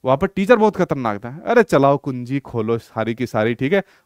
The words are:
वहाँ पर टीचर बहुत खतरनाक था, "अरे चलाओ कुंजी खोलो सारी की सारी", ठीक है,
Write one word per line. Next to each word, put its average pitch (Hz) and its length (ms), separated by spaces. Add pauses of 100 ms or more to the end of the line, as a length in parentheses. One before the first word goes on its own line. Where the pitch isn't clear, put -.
वहाँ 131 120
पर 190 100
टीचर 196 280
बहुत 214 200
खतरनाक 131 420
था, 120 300
"अरे 233 160
चलाओ 139 340
कुंजी 131 420
खोलो 117 380
सारी 113 380
की 123 100
सारी", 110 280
ठीक 135 200
है, 196 100 (220)